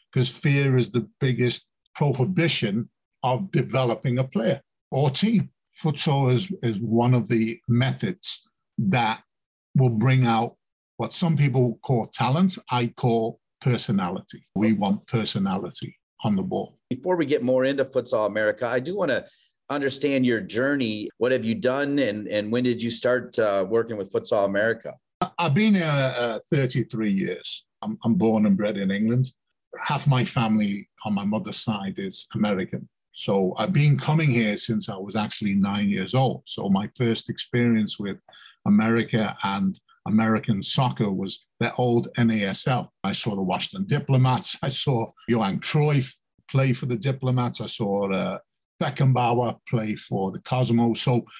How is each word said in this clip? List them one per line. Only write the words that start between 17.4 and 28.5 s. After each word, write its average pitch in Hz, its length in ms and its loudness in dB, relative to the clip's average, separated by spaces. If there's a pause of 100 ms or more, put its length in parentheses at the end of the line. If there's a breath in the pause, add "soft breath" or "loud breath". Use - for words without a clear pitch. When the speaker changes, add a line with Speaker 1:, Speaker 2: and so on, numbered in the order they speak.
Speaker 2:
more 127 220 2
into 135 200 0
Futsal 120 400 -2
America, 107 420 0
I 127 120 0
do 160 160 -6
wanna 143 300 -2 (440 loud breath)
understand 139 560 0
your 117 160 2
journey. 110 760 -2
What 120 140 0
have 123 140 -2
you 113 100 -2
done 139 420 0
and, 107 300 -2
and 104 240 -4
when 123 140 0
did 117 180 0
you 113 80 -4
start, 123 480 -2
uh, 98 280 2
working 113 300 -2
with 95 140 -8
Futsal 110 340 0
America? 101 480 -2 (280)
Speaker 1:
I, 175 180 -6
I've 156 160 0
been 214 180 6
here, 180 120 2
uh, 123 540 0 (120)
thirty-three 123 600 0
years. 95 540 -4 (160)
I'm, 107 220 -6
I'm 113 120 2
born 110 300 4
and 98 120 4